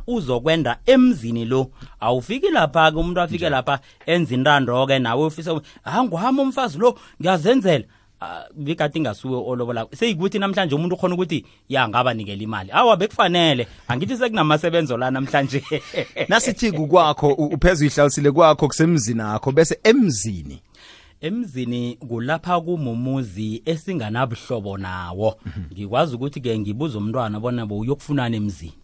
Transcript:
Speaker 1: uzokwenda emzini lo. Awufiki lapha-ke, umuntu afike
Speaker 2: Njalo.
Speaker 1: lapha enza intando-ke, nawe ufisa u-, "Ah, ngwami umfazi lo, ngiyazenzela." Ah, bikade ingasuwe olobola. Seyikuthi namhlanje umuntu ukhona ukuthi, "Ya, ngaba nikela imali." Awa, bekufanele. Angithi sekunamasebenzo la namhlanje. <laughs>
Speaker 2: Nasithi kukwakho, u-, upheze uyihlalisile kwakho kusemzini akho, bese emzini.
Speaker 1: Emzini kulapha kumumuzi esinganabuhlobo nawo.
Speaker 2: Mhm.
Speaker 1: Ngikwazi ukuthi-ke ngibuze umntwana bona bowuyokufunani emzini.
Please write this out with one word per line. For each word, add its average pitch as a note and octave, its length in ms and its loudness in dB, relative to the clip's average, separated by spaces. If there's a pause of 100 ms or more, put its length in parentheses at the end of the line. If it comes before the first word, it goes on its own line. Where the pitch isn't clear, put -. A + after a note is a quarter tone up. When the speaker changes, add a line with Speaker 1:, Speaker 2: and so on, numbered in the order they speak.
Speaker 1:
uzokwenda C#3 800 0
emzini E3 600 4
lo. C3 260 0 (280)
Awufiki B2+ 500 -2
lapha-ke, D#3+ 480 4
umuntu F3 240 -2
afike F3 160 -4
Speaker 2:
Njalo. E3 180 0
Speaker 1:
lapha C3+ 240 -2 (260)
enza D#3+ 300 0
intando-ke, C3+ 640 4
nawe B2+ 260 0
ufisa D#3+ 280 -6
u-, D3+ 80 -4 (220)
"Ah, G3 200 0
ngwami A#3 380 0
umfazi C4 360 -2
lo, A#3 200 4 (240)
ngiyazenzela." F#3 640 2 (360)
Ah, E2 220 -12 (120)
bikade D3+ 440 -4
ingasuwe B2+ 380 -4 (100)
olobola. A#2+ 480 -4
Seyikuthi G3 440 0
namhlanje F#3+ 360 0
umuntu F3 200 0
ukhona F3+ 200 -2
ukuthi, E3+ 300 -4 (240)
"Ya, C3 200 2
ngaba B2 240 2
nikela G2+ 300 -8
imali." G2+ 280 -8
Awa, F#3+ 260 6
bekufanele. E3+ 680 2 (200)
Angithi G3 300 -4
sekunamasebenzo E3 800 0
la B2+ 140 0
namhlanje. C3+ 520 0 (320)
<laughs> - 340 -6
Speaker 2:
Nasithi A3 420 2
kukwakho, D3+ 640 4
u-, D3+ 120 0
upheze D3+ 400 2
uyihlalisile C#3+ 460 4
kwakho D#3 360 6
kusemzini B2+ 540 2
akho, G#2+ 300 -2
bese D#3 320 2
emzini. G#2+ 760 2 (600)
Speaker 1:
Emzini B2 720 -4
kulapha D3+ 680 -2
kumumuzi B2 1040 -4
esinganabuhlobo A#2 1120 -4
nawo. F#2 580 -4 (100)
Speaker 2:
Mhm. F2 160 -10 (120)
Speaker 1:
Ngikwazi A#2+ 420 -4
ukuthi-ke B2 440 -6
ngibuze A2 380 -6
umntwana A2 420 -4
bona A#2+ 260 -4
bowuyokufunani A#2+ 720 -4
emzini. F#2+ 360 -6 (100)